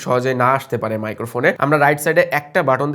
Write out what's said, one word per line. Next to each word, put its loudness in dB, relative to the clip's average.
সহজে 0
না 4
আসতে -6
পারে -4
মাইক্রোফোনে। -2
আমরা 2
রাইট 2
সাইডে 4
একটা -2
বাটন 2